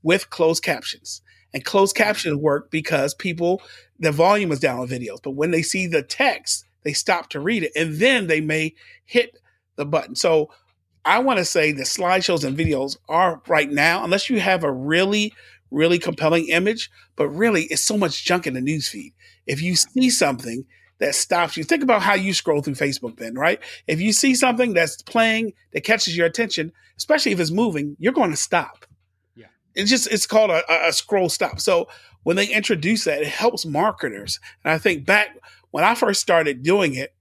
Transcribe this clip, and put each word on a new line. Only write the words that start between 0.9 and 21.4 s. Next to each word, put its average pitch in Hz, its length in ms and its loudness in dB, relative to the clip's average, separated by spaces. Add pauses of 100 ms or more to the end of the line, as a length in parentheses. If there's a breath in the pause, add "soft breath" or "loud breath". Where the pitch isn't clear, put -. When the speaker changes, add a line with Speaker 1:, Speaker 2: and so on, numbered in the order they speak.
Speaker 1:
And 131 100 -8
closed 196 320 2
captions 208 400 0
work 143 340 -2
because 151 440 -2
people, 175 480 -2 (360 loud breath)
the 156 140 0
volume 180 400 2
is 139 80 -2
down 131 200 0
on 127 80 -6
videos, 123 360 -8
but 143 80 -8
when 156 200 -2
they 165 100 2
see 185 260 -4
the 165 160 0
text, - 640 -2 (180)
they 147 100 -4
stop 175 360 -2
to 139 100 -8
read 190 240 -2
it, 147 120 -4
and 156 200 -2
then 220 320 2
they 156 140 2
may 160 340 -2 (300 loud breath)
hit 233 340 -2 (380)
the 226 80 -4
button. 147 300 -4
So 160 360 2 (540 soft breath)
I 202 140 4
wanna 240 260 2
say 151 260 2
that 135 160 -6
slideshows 180 560 0
and 139 140 -4
videos 139 400 -2 (120)
are 170 380 2
right 151 240 2
now, 165 320 2
unless 185 260 0
you 240 100 2
have 180 240 0
a 143 80 0
really, 185 640 0 (380 loud breath)
really 165 260 4
compelling 165 520 0
image, 190 420 0 (240 soft breath)
but 143 140 0
really 180 340 2
it's 151 200 -2
so 214 140 0
much 175 280 -2
junk 175 200 0
in 143 80 -4
the 127 60 -4
newsfeed. 135 540 -6 (340 soft breath)
If 139 140 -4
you 180 140 -2
see 254 340 2
something 131 560 -2 (340 soft breath)
that 143 160 0
stops 175 420 0